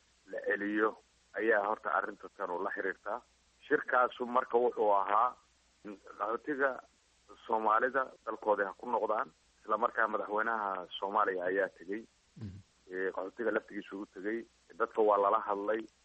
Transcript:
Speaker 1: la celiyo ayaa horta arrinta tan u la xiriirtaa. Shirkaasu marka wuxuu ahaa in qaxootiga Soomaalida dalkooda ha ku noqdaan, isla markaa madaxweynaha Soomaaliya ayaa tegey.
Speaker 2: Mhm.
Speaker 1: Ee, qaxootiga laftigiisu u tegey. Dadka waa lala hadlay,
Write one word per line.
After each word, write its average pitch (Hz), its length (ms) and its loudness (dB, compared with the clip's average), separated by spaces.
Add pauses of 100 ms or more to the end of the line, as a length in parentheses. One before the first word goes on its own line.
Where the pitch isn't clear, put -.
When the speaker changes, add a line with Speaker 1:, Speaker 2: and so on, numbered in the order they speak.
(280)
Speaker 1:
la 92 160 -8
celiyo 104 460 0 (440)
ayaa 104 300 2
horta 107 320 -2
arrinta 98 400 -4
tan 95 140 -6
u 87 120 -4
la 98 80 -4
xiriirtaa. 101 520 -6 (420)
Shirkaasu 123 640 0
marka 120 320 0
wuxuu 113 340 2
ahaa 101 400 4 (520)
in 101 120 -12 (220)
qaxootiga 127 580 -2 (680)
Soomaalida 117 600 2 (200)
dalkooda 104 400 2
ha 92 120 -6
ku 117 120 -12
noqdaan, 110 400 0 (340)
isla 107 140 0
markaa 113 300 2
madaxweynaha 104 760 -2 (120)
Soomaaliya 98 460 0
ayaa 95 240 2 (100)
tegey. 98 240 -8 (340)
Speaker 2:
Mhm. 95 220 -12 (320)
Speaker 1:
Ee, 92 200 -2
qaxootiga 95 400 -4
laftigiisu 101 520 -4
u 101 40 -12
tegey. 107 380 -6 (340)
Dadka 110 240 0
waa 104 160 6
lala 101 220 4
hadlay, 107 420 -2 (220)